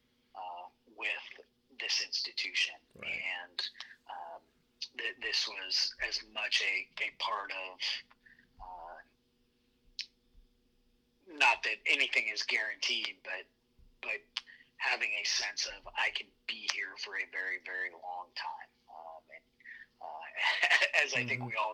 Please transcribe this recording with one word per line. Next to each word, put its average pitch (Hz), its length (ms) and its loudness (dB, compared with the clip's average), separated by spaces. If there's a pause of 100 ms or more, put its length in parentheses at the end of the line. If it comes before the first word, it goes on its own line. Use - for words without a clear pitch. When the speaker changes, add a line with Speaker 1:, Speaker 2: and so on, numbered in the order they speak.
(360)
Speaker 1:
uh, - 360 -10 (240)
with - 300 -2 (540)
this - 260 2
institution. - 720 0 (200)
Speaker 2:
Right. - 160 -6
Speaker 1:
And, - 480 -4 (480)
um, - 340 -10 (540)
th-, - 240 -4
this - 280 0
was - 480 0 (120)
as - 240 -2
much - 320 2
a, - 240 0 (160)
a 110 160 -2
part 98 320 0
of, 92 240 -8 (880)
uh, 87 360 -10 (2250)
not 123 280 6
that 110 260 0
anything 131 420 4
is - 120 -2
guaranteed, 110 800 0
but, 92 200 -6 (580)
but 104 200 -2 (560)
having 131 320 2 (100)
a - 60 -2
sense - 400 2
of - 220 -10 (100)
I - 160 4
can - 140 -4 (200)
be - 280 -4
here - 260 -4
for - 160 -6
a - 160 -2
very, 95 320 -4
very 92 300 -4
long 87 420 -8
time. - 320 -8 (220)
Um, 80 320 -14 (100)
and, 78 120 -20 (580)
uh, - 220 -8 (360)
<laughs> - 420 6
as 135 120 2
I 123 100 4
think 123 160 0
Speaker 2:
Mm-hmm. 123 80 -4
Speaker 1:
we 117 80 -4
all 127 160 2